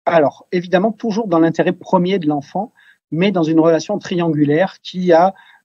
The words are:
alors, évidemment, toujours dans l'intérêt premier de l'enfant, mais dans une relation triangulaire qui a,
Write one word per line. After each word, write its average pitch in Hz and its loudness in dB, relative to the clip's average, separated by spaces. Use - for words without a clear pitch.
alors, 151 0
évidemment, 180 0
toujours 220 -4
dans 165 0
l'intérêt 160 0
premier 185 -2
de 160 -4
l'enfant, 151 -4
mais 180 0
dans 180 0
une 160 0
relation 165 0
triangulaire 165 -2
qui 180 -2
a, 175 4